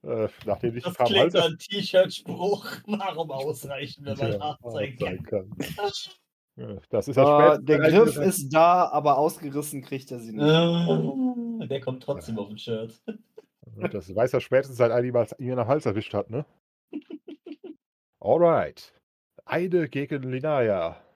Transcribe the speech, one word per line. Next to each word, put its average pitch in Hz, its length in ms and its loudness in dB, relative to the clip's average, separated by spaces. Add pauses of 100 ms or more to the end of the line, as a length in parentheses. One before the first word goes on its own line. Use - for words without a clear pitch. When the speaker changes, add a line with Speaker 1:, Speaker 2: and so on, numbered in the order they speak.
Speaker 1:
Äh, 110 260 -2 (160)
nachdem 113 320 -2
ich 123 80 -10
ein 180 80 -4
Speaker 2:
Das - 40 -14
Speaker 1:
paar 240 120 4
Mal 202 80 2
Speaker 2:
klingt 175 160 4
Speaker 1:
das 170 120 4
Speaker 2:
an 160 120 -2
T-Shirt-Spruch. 185 1080 0 (120)
<laughs> - 80 -20
Warum 185 460 -6
ausreichen, 139 760 -8
wenn 110 120 -6
man 113 140 -2
Speaker 1:
Ja, 104 80 -4
Speaker 2:
hart - 220 -8
sein 120 80 -12
Speaker 1:
ausreichen 98 560 -6
Speaker 2:
kann? 98 240 -4
Speaker 1:
kann. - 80 -14 (1000)
Ja, 110 220 -12 (140)
das 107 160 0
ist 143 100 -2
das 139 100 6
Speaker 3:
Äh, 147 80 6
Speaker 1:
Schwerste 147 300 6
Speaker 3:
der 151 140 6
Speaker 1:
eigentlich, 160 160 6
Speaker 3:
Griff 214 200 6
Speaker 1:
das 185 220 0
Speaker 3:
ist 139 160 -8
da, 170 360 6
aber 143 280 2
ausgerissen 147 640 -2
kriegt 131 300 -10
er 123 80 -10
sie 113 140 -12
nicht. 110 120 0
Speaker 2:
Äh, 170 1200 0
der 135 140 -6
kommt 127 220 -8
trotzdem 139 340 -8
Speaker 1:
Ja. 104 60 -6
Speaker 2:
auf 101 60 -12
ein 107 80 -14
Shirt. 113 500 -10
<laughs> 214 160 -14 (680)
Speaker 1:
Das 92 240 -8
weiß 123 180 2
er 127 60 2
spätestens, 127 380 0
seit 117 140 4
er 120 100 2
niemals 120 380 0
ihn 127 200 -4
am 110 80 -2
Hals 147 180 0
erwischt 104 280 -4
hat, 104 160 -2
ne? 127 160 -6 (460)
<laughs> - 360 -16 (920)
Alright. 135 720 2 (520)
Eine 170 440 0
gegen 139 340 -6
Linaya. 127 760 0 (140)